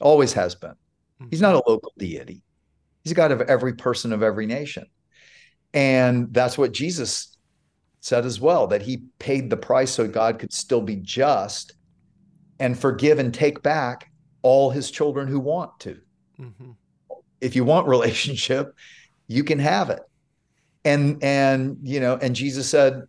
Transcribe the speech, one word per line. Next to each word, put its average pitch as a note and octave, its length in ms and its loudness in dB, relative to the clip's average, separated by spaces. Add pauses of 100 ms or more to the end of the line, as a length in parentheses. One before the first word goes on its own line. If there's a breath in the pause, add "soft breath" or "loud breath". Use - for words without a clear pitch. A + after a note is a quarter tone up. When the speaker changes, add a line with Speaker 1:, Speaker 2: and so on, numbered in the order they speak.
Speaker 1:
always C#3+ 320 6
has F2+ 220 -2
been. - 200 -16 (560)
He's D#3+ 120 -2
not G3 120 6
a D#3 40 6
Speaker 2:
Mm-hmm. A#2+ 120 2
Speaker 1:
local A2 280 0
deity. E2 440 -10 (600)
He's D#3 100 -8
a - 20 -4
God D#3+ 160 4
of A#2+ 120 0
every B2 320 0
person A#2+ 360 -4
of G#2+ 120 -2
every G#2+ 240 0
nation. C#3 400 -8 (880 soft breath)
And B2+ 580 2
that's B2 240 2
what B2+ 160 2
Jesus C#3+ 640 -6 (640)
said A#2+ 240 0
as A#2 160 -6
well, D3 280 4
that - 120 0
he B2+ 240 -8 (140)
paid C3+ 320 -4
the A2+ 80 -2
price C3 320 0
so A2+ 180 -2
God A2+ 300 0
could - 140 -12
still - 280 -2
be G#2 160 -6
just G#2+ 760 -2 (840)
and B2 200 -2
forgive D3 400 2
and B2 160 -2
take D3 280 -2
back C#3+ 480 -4 (300)
all C3+ 300 4
his C3+ 200 -6
children C#3 380 -4
who C#3 120 -2
want D3+ 400 -6
to. - 180 -14 (420)
Speaker 2:
Mm-hmm. B2 300 -20 (720)
Speaker 1:
If B2 120 -4
you B2+ 100 2
want E3 240 4
relationship, B2+ 840 -2 (520 loud breath)
you C3 180 -2
can D3+ 140 -2
have D#3 320 0
it. - 100 -4 (840)
And, D3 380 2
and, C#3 580 0
you C#3 160 -4
know, B2+ 220 0
and B2+ 160 -2
Jesus C3+ 320 -6
said C3+ 400 4